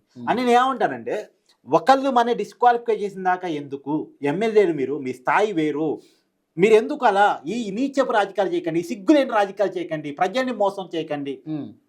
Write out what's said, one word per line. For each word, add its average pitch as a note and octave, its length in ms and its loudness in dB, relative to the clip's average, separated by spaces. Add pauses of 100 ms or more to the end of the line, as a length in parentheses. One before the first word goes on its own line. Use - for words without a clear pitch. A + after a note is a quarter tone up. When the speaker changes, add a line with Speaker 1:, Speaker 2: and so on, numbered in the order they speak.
(180)
Speaker 1:
Hmm. A#2+ 100 -4
Speaker 2:
అని A#3 160 0
నేను A#3+ 200 4
ఏమంటానంటే, F#3 640 -4 (400)
ఒకళ్ళు C4 400 4
మన A#3+ 220 2
డిస్క్వాలిఫై A#3 640 0
చేసిన F#3+ 280 -6
దాకా F3+ 240 -2
ఎందుకు? C#3+ 600 -6 (140)
ఎమ్మెల్యేలు F#3+ 520 2
మీరు, C#3 260 -4
మీ B2+ 140 -6
స్థాయి G3 400 0
వేరు, D3+ 480 -2 (560)
మీరు G#3 160 6
ఎందుకు C4 320 4
అలా F#3+ 400 4
ఈ G#3 260 -6
నీచపు C4 400 -2
రాజకీయాలు G3+ 380 0
చేయకండి, E3+ 300 -2
ఈ F3 40 0
సిగ్గులేని A#3+ 460 2
రాజకీయాలు G3+ 480 -2
చేయకండి, D#3 340 -8
ప్రజల్ని A3+ 420 -2
మోసం G3 420 -4
చేయకండి. C#3+ 540 -6
Speaker 1:
Hmm. D3 160 -6 (240)